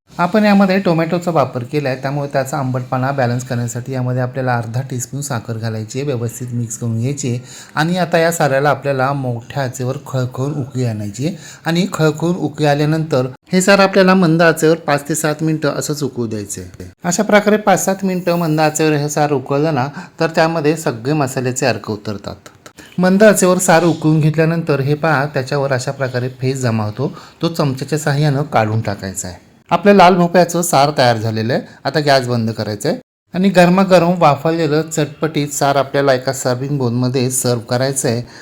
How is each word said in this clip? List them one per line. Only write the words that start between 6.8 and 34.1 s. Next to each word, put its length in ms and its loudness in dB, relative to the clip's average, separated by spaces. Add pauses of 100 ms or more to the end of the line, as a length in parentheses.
घ्यायची 300 -4
आहे. 100 -4 (360)
आणि 220 0
आता 200 0
या 140 2
साऱ्याला 380 2
आपल्याला 440 0
मोठ्या 500 -6
आचेवर 340 -6 (100)
खळखळून 480 -4
उकळी 300 -4
आणायची 420 -6
आहे 80 -4 (300)
आणि 280 0
खळखळून 420 0
उकळी 320 -2
आल्यानंतर 600 0 (240)
हे 100 2
सार 180 4
आपल्याला 360 4
मंद 260 4
आचेवर 360 4
पाच 320 -2
ते 60 -2
सात 280 -4
मिनिटं 260 -2
असंच 340 -4
उकळू 240 -4
द्यायचं 340 -8
आहे. 300 -16 (120)
अशा 200 0
प्रकारे 360 4
पाच 260 0
सात 200 -2
मिनिटं 340 0
मंद 200 0
आचेवर 340 2
हे 160 -2
सार 220 0
उकळलं 440 0
ना 120 0 (320)
तर 160 0
त्यामध्ये 420 2
सगळे 360 -4
मसाल्याचे 520 -2
अर्क 260 -2
उतरतात. 580 -10 (500)
मंद 240 4
आचेवर 340 6
सार 260 4
उकळून 360 2
घेतल्यानंतर 600 0
हे 160 0
पहा 300 0
त्याच्यावर 480 -4
अशा 180 -2
प्रकारे 400 -4
फेस 260 -4
जमा 260 0
होतो, 280 -4 (300)
तो 80 0
चमच्याच्या 500 -2
साहाय्यानं 440 0
काढून 380 0
टाकायचा 460 -8
आहे. 180 -16 (260)
आपलं 220 4
लाल 220 8
भोपळ्याचं 460 2
सार 360 2
तयार 200 4
झालेलं 360 -2
आहे. 80 -2 (240)
आता 140 -2
गॅस 280 2
बंद 240 0
करायचा 380 -4
आहे 100 -2 (340)
आणि 160 2
गरमागरम 680 6